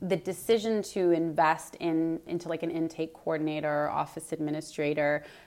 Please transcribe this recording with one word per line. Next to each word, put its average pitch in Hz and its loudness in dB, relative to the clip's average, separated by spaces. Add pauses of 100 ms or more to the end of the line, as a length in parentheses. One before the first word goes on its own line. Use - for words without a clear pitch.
the 185 0
decision 214 2
to 185 2
invest 160 2
in, 165 0
into, 170 -4
like, 165 -4
an 170 -2
intake 160 -4
coordinator 156 -2
or 147 0
office 147 -4
administrator, 151 0 (220)